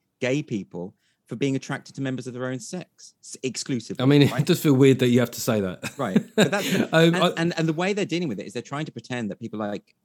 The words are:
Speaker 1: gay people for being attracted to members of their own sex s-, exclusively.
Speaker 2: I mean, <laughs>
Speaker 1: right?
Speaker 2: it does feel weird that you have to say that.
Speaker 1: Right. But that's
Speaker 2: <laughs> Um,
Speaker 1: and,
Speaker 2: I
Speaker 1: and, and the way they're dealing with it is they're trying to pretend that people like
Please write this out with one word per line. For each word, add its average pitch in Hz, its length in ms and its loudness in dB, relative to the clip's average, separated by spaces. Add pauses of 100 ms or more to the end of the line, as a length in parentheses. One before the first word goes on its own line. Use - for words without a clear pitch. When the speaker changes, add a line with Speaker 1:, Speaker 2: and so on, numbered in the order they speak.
(220)
Speaker 1:
gay 135 220 0
people 95 500 -8 (320)
for 131 100 -12
being 135 200 -2
attracted - 400 -8
to 139 60 -8
members 131 260 -6
of 120 60 -12
their 123 120 -8
own 131 140 -6
sex - 640 -16
s-, - 180 -16
exclusively. 123 640 -6
Speaker 2:
I - 20 2
mean, 143 220 8
<laughs> - 20 0
Speaker 1:
right? 151 120 0
Speaker 2:
it 139 40 -2
does 175 160 2
feel 151 140 4
weird 135 240 6
that 127 80 4
you 123 140 6
have 117 100 -2
to - 100 -12
say 113 200 0
that. - 360 -6
Speaker 1:
Right. 104 260 0 (120)
But 208 160 4
that's 190 240 -2
Speaker 2:
<laughs> - 0 -
Um, - 180 0
Speaker 1:
and, 165 220 6
Speaker 2:
I 180 120 2 (100)
Speaker 1:
and, 170 200 -2
and 160 100 0
the 160 60 0
way 185 200 -2
they're 196 120 -2
dealing 165 220 -4
with 101 120 -6
it - 60 -10
is 98 80 -14
they're 120 80 -6
trying 143 240 -8
to - 60 -12
pretend 117 400 -6
that 85 80 -12
people 110 180 -10
like 104 480 -8